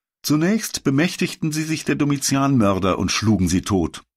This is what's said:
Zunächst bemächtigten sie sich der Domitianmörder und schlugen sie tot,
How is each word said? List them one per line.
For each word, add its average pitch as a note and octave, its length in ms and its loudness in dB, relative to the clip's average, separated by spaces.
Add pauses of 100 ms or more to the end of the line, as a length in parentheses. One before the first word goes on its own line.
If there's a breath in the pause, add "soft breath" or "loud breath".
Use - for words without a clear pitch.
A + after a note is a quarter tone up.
(240)
Zunächst F3 580 0
bemächtigten D#3 720 -2
sie D#3 100 -4
sich D#3 220 -4
der D#3 100 0
Domitianmörder C3+ 1040 2
und F#2 140 0
schlugen G2+ 340 2
sie F2+ 160 2
tot, F2 400 -2 (140)